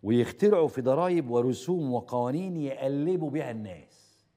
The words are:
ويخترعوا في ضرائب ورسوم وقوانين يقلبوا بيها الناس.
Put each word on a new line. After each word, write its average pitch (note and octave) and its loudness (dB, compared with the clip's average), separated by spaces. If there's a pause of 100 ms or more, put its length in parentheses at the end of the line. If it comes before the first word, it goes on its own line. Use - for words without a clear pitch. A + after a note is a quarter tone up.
ويخترعوا D#3 4
في C3 -6
ضرائب D3+ 2
ورسوم B2+ 0
وقوانين B2+ -2
يقلبوا C#3+ -2
بيها C#3 -4
الناس. G2+ -14 (120)